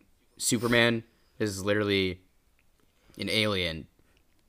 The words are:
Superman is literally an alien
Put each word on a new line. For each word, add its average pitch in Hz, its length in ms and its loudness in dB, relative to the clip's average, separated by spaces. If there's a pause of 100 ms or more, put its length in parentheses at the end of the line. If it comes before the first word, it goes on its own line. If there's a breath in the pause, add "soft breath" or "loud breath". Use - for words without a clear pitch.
(380)
Superman 117 680 2 (360)
is 95 240 -4
literally 98 560 0 (1000)
an 101 120 -8
alien 92 580 -2 (600)